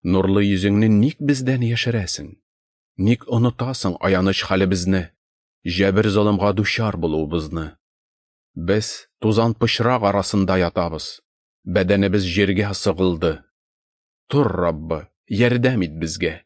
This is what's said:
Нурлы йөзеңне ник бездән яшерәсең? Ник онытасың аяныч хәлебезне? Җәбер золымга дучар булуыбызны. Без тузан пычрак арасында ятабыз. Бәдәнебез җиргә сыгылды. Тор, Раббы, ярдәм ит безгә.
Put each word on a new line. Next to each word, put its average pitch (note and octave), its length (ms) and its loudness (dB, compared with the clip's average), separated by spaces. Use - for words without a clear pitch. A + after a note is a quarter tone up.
Нурлы F#2+ 400 2
йөзеңне G2+ 480 2
ник A#2+ 320 2
бездән C3 400 0
яшерәсең? A2+ 720 -4
Ник A2 340 2
онытасың A#2+ 720 0
аяныч F#2+ 400 2
хәлебезне? F#2 720 0
Җәбер F#2+ 480 2
золымга G2+ 400 2
дучар G2+ 460 -2
булуыбызны. D#2+ 800 -4
Без G2 540 -4
тузан A2 320 2
пычрак A#2 480 0
арасында G2 560 2
ятабыз. E2+ 640 -4
Бәдәнебез G2 640 2
җиргә G2 480 0
сыгылды. E2+ 640 0
Тор, C3+ 240 0
Раббы, D#2+ 560 -4
ярдәм A#2+ 580 0
ит D#2 140 -12
безгә. E2 460 -6